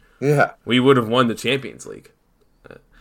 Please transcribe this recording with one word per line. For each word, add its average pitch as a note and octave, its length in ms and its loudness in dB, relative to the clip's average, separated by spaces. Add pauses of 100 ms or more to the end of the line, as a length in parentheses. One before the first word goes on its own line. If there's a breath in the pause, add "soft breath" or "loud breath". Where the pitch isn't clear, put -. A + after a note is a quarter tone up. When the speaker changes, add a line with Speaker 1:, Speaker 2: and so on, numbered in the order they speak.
(200)
Speaker 1:
Yeah. C#3+ 320 0 (120)
Speaker 2:
We B2 160 0
would C3 160 4
have A2+ 120 0
won B2 200 2
the A2 60 -4
Champions A#2 520 -8
League. - 240 -20 (580)
Uh, - 80 -20 (240 soft breath)